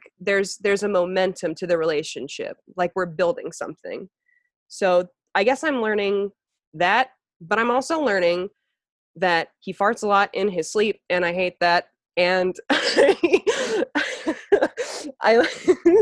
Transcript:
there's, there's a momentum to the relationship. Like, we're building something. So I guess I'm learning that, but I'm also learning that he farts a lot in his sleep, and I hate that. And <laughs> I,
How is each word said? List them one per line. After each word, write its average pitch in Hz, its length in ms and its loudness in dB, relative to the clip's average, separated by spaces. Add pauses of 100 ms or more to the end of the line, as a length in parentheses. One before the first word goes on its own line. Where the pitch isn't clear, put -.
(220)
there's, 196 360 -2
there's 202 260 -2
a 208 40 0
momentum 185 680 0
to 185 120 -8
the 170 100 2
relationship. 156 760 -4 (220)
Like, 180 180 -2
we're 185 120 -2
building 170 440 -2
something. - 580 -12 (600)
So 180 400 0 (260)
I 196 80 2
guess 262 220 0
I'm 277 160 -2
learning 202 500 -2 (440)
that, 196 340 2 (320)
but 208 180 -2
I'm 233 100 0
also 269 300 0
learning 185 500 0 (680)
that 170 320 0 (100)
he 185 140 -10
farts 214 300 -2
a 214 40 -2
lot 202 260 2
in 196 140 -2
his 180 240 -6
sleep, 214 380 0
and 180 160 0
I 175 80 -2
hate 180 260 -2
that. 175 280 2 (280)
And 185 480 2
<laughs> - 60 -4 (2500)
I, 233 240 4 (560)